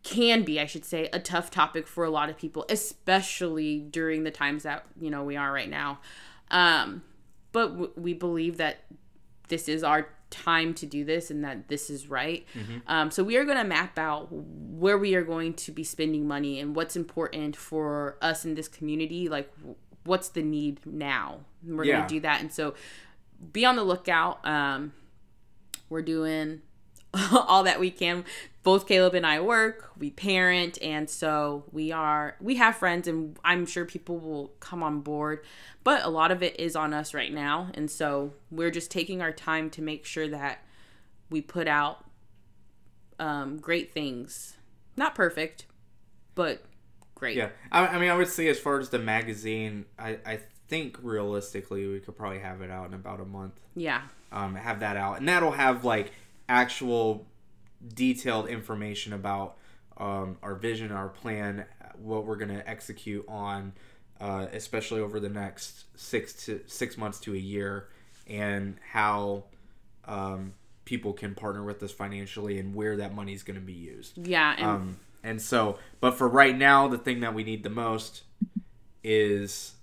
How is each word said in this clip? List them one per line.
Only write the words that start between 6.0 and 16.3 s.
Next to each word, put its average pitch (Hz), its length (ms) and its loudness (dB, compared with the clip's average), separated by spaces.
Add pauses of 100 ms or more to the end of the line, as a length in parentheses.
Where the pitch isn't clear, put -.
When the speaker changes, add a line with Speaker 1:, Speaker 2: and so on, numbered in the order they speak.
Speaker 1:
Um, 170 500 4 (480)
but 226 200 2
w-, 175 260 -6
we 175 180 -2
believe 170 440 -2
that 156 260 -2 (640)
this 165 200 -2
is 156 140 0
our 151 260 4 (220)
time 165 440 2
to 160 120 -8
do 147 180 -4
this 160 260 -2
and 147 140 -4
that 123 240 -8
this 143 200 -4
is 143 200 -10
right. 143 360 -4 (100)
Speaker 2:
Mm-hmm. 117 240 -8 (100)
Speaker 1:
Um, 156 220 2
so 190 140 0
we 226 120 2
are 277 80 6
gonna 269 200 2
map 180 340 0
out 156 340 -2
where 156 680 2
we 196 160 4
are 180 80 6
going 165 320 -2
to - 180 -10
be 156 120 -6
spending 156 420 0
money 143 340 -2